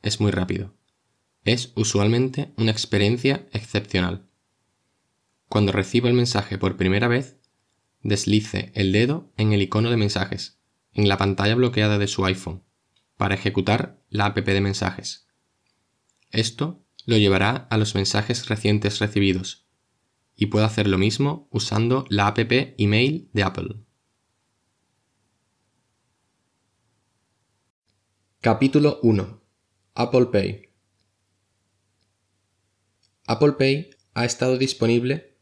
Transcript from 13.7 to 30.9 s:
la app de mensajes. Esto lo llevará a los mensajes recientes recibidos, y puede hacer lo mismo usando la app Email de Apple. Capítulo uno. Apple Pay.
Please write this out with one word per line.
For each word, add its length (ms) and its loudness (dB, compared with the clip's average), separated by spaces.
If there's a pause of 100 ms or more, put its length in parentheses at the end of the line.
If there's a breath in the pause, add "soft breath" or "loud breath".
la 160 0
app 120 -2
de 220 0
mensajes. 680 -4 (1000)
Esto 540 -4 (200)
lo 120 2
llevará 540 2
a 80 0
los 160 0
mensajes 540 -2
recientes 500 0
recibidos, 680 0 (720)
y 100 0
puede 200 2
hacer 220 0
lo 100 2
mismo 520 -2
usando 580 -2
la 180 0
app 120 -2 (400)
Email 540 0
de 100 0
Apple. 340 -6 (4000)
Capítulo 600 2
uno. 400 0 (520)
Apple 320 2
Pay. 440 -2 (2500)